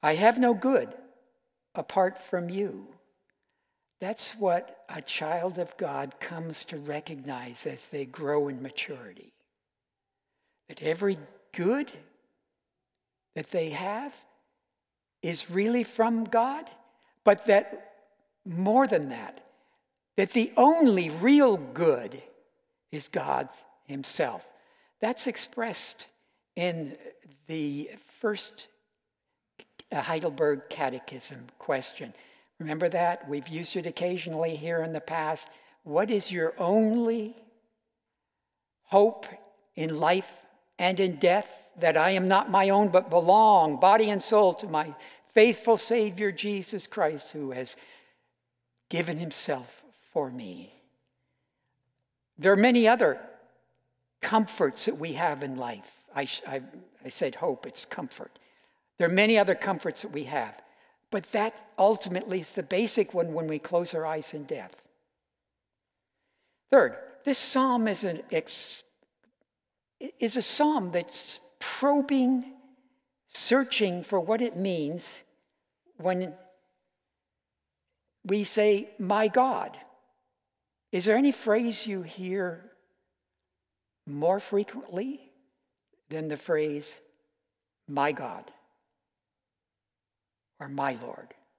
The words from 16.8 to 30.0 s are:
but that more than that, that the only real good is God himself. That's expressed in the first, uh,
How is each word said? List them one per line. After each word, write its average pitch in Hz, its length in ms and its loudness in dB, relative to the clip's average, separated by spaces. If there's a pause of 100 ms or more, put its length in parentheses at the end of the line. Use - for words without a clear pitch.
but 202 160 6
that - 480 2 (540)
more 202 420 2
than 151 220 0
that, 113 320 -14 (720)
that 196 140 0
the 233 260 2
only 247 540 6
real 226 480 6
good 139 680 0 (680)
is 147 200 -12
God 135 400 -4 (340)
himself. 135 640 -6 (540)
That's 240 260 -4
expressed - 800 -10 (500)
in 165 420 -4 (500)
the 151 420 -6 (320)
first, - 460 -6 (1200)
uh, 147 100 -4